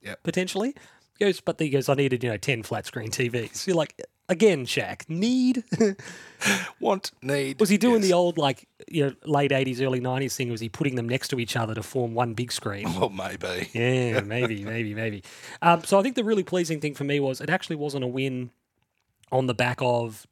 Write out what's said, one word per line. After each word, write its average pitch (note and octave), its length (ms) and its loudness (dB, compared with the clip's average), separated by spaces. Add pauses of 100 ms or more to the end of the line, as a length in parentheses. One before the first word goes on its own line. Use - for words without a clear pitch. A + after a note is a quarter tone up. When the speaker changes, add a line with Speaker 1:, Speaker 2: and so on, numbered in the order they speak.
Speaker 1:
Yep. - 200 -14
Speaker 2:
potentially. F#3+ 520 -2 (440)
He G3+ 80 2
goes, F#3+ 140 0
but - 200 -2
he D3+ 100 0
goes, C3+ 180 2
"I C#3+ 60 6
needed, B2+ 300 2
you A#2+ 60 0
know, G#2+ 60 -2
ten A#2 280 -2
flat G#2 220 -6
screen A2+ 240 -8
T B2 180 -2
Vs." A#2 400 -6
You're F3+ 80 2
like, D3+ 240 -2 (280)
"Again, E3+ 380 4
Shaq, - 420 -4
need?" B3 540 2 (160)
<laughs> G3+ 180 4 (840)
Speaker 1:
Want, F#3+ 320 0 (100)
need, C3+ 380 -2
Speaker 2:
Was G#3+ 100 4
he G#3 80 6
doing A3+ 240 6
Speaker 1:
yes. F#3+ 60 2
Speaker 2:
the F#3 40 6
old, F3 240 4
like, C#3 320 0 (200)
you D3 180 2
know, C3+ 80 -2 (100)
late C#3+ 280 4
eighties, C3 280 0
early B2+ 200 2
nineties B2+ 360 -2
thing? A#2+ 140 -4
Was A2 100 -4
he A2+ 80 -6
putting C#3+ 280 -2
them A#2 120 -2
next B2+ 200 -2
to C3 120 -4
each A#2+ 160 -4
other A2 180 -2
to G#2+ 80 -6
form A#2+ 320 -4
one A#2 200 0
big B2 180 -4
screen? G2+ 360 -6
Speaker 1:
<laughs> - 60 -2 (100)
Oh, B2 40 2
maybe. F#2 640 -6
Speaker 2:
Yeah, A#2+ 480 2
maybe, G#2+ 440 -2
Speaker 1:
<laughs> - 0 -
Speaker 2:
maybe, A2 300 -6
maybe. G#2+ 280 -6 (400)
Um, E3+ 220 6
so G3 140 6
I G3 40 6
think B3+ 140 0
the A#3+ 80 -2
really G#3 200 2
pleasing E3 360 -2
thing D3 140 -2
for C#3+ 100 -6
me C#3+ 160 0
was C3 200 -2
it D3+ 100 -4
actually E3+ 260 -2
wasn't C#3+ 280 -4
a - 40 -2
win B2+ 420 -4 (840)
on B2+ 140 2
the B2 80 0
back B2 260 0
of A#2+ 520 -2